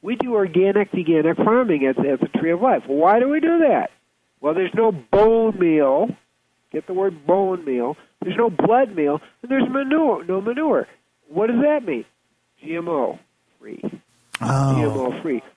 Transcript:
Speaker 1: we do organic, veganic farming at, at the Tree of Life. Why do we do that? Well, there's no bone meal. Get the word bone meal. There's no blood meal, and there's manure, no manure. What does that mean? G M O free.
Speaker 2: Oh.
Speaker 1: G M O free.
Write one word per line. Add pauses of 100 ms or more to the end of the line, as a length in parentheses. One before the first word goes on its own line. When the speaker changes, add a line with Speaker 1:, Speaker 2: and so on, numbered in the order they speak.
Speaker 1:
we
do
organic,
veganic
farming
at,
at
the
Tree
of
Life.
Why
do
we
do
that? (520)
Well,
there's
no
bone
meal. (640)
Get
the
word
bone
meal. (240)
There's
no
blood
meal, (220)
and
there's
manure,
no
manure. (400)
What
does
that
mean? (560)
G
M
O (400)
free. (600)
Speaker 2:
Oh.
Speaker 1:
G
M
O
free. (140)